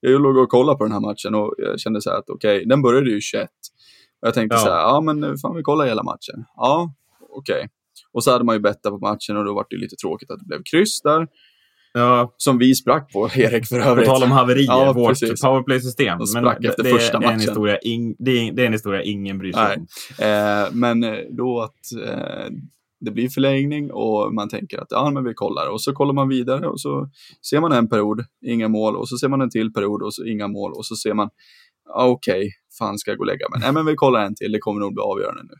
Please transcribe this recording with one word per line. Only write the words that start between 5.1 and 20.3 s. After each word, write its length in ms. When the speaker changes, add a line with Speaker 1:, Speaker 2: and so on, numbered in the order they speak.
Speaker 1:
fan, 180
vi 60
kollar 240
hela 160
matchen." 420
Ja, 380
okej. 380
Och 120
så 80
hade 120
man 120
ju 40
bettat 320
på 60
matchen 380
och 80
då 100
var 160
det 60
ju 60
lite 140
tråkigt 340
att 80
det 80
blev 160
kryss 400
där. 240
Speaker 2:
Ja. 440
Speaker 1:
Som 220
vi 160
sprack 380
på, 200
<laughs> 20
Erik, 320
för 140
övrigt. 280
Speaker 2:
På 60
tal 80
om 80
haverier, 360
Speaker 1:
Ja, 260
Speaker 2:
vårt 160
Speaker 1:
precis. 340
Speaker 2:
powerplay-system. 760
Speaker 1:
De 160
Speaker 2:
Men 100
Speaker 1:
sprack 160
Speaker 2:
det, 80
Speaker 1:
efter 140
Speaker 2:
det 80
Speaker 1:
första 280
Speaker 2:
är 40
en 40
Speaker 1:
matchen. 140
Speaker 2:
historia 380
ing-, 400
det 120
är, 220
det 100
är 40
en 60
historia 300
ingen 360
bryr 140
sig 100
Speaker 1:
Nej. 400